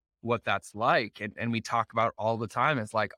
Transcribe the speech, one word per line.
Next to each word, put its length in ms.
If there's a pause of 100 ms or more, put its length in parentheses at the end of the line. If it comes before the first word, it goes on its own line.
(220)
what 220
that's 300
like. 460
And, 180
and 140
we 80
talk 320
about 260
all 200
the 100
time, 300
it's 160
like, 240